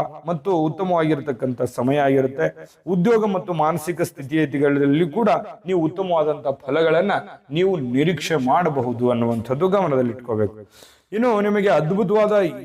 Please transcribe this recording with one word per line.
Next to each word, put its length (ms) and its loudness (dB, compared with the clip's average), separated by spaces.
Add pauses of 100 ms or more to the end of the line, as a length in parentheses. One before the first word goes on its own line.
(280)
ಮತ್ತು 280 -2
ಉತ್ತಮವಾಗಿರ್ತಕ್ಕಂಥ 1080 -2
ಸಮಯ 340 -2
ಆಗಿರುತ್ತೆ. 720 0 (180)
ಉದ್ಯೋಗ 400 2
ಮತ್ತು 280 -4
ಮಾನಸಿಕ 480 -2
ಸ್ಥಿತಿಗತಿಗಳಲ್ಲಿ 1080 0
ಕೂಡ 180 0 (380)
ನೀವು 140 0
ಉತ್ತಮವಾದಂತಹ 680 -2
ಫಲಗಳನ್ನ 640 0 (380)
ನೀವು 260 0
ನಿರೀಕ್ಷೆ 600 0
ಮಾಡಬಹುದು 760 0
ಅನ್ನುವಂಥದ್ದು 580 0
ಗಮನದಲ್ಲಿಟ್ಕೋಬೇಕು. 880 0 (540)
ಇನ್ನು 280 2
ನಿಮಗೆ 280 2
ಅದ್ಭುತವಾದ 720 2 (240)